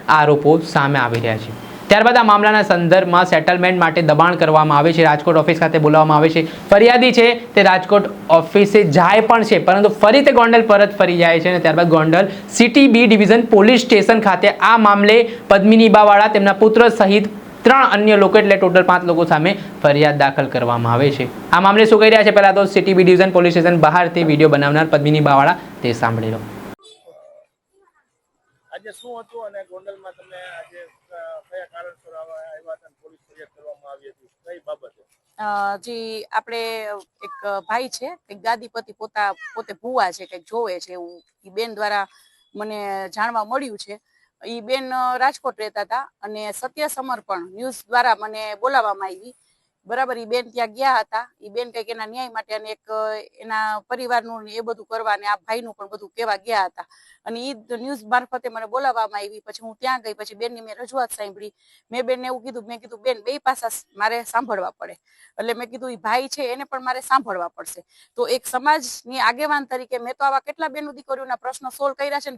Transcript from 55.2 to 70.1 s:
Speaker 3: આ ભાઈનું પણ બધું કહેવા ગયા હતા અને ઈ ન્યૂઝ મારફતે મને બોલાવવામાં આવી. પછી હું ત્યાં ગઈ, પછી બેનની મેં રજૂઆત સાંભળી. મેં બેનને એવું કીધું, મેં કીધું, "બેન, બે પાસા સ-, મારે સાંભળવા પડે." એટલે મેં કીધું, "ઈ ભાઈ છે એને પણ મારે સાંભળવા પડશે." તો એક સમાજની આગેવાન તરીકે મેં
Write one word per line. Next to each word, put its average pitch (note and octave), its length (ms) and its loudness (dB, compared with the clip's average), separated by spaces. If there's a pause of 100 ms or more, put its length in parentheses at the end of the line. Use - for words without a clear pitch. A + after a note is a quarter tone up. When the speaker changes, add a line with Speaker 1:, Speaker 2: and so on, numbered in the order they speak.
Speaker 3:
આ G#3 80 -4
ભાઈનું A3 380 -14
પણ G3+ 140 -20
બધું G3+ 220 -20
કહેવા A3+ 260 -10
ગયા G3 300 -8
હતા F3+ 200 -18 (400)
અને A3+ 140 -14
ઈ C4+ 140 -14
ન્યૂઝ A#3+ 520 -16
મારફતે B3 440 -8
મને A3+ 160 -18
બોલાવવામાં A3 560 -8
આવી. G#3 180 -20
પછી G#3+ 280 -20
હું A3 140 -20
ત્યાં B3+ 200 -10
ગઈ, G#3+ 120 -16
પછી G#3 220 -20
બેનની A#3 260 -14
મેં A3 200 -20
રજૂઆત B3 300 -10
સાંભળી. G3+ 420 -18 (380)
મેં B3 140 -10
બેનને B3+ 220 -10
એવું B3+ 140 -12
કીધું, A#3 260 -18
મેં A#3 120 -20
કીધું, A3 220 -20
"બેન, B3 240 -8
બે C4+ 120 -10
પાસા C4 300 -8
સ-, - 180 -16 (120)
મારે A3+ 260 -8
સાંભળવા G#3+ 460 -8
પડે." - 240 -20 (460)
એટલે A3+ 140 -10
મેં A#3+ 140 -16
કીધું, B3 240 -18
"ઈ A#3 40 -18
ભાઈ A3+ 320 -8
છે B3+ 260 -12
એને C#4 100 -16
પણ C4 200 -16
મારે B3+ 160 -10
સાંભળવા G#3 480 -6
પડશે." - 340 -20 (340)
તો A#3+ 120 -6
એક B3 180 -8
સમાજની B3+ 720 -8
આગેવાન C#4 440 -6
તરીકે B3+ 340 -12
મેં A#3+ 220 -14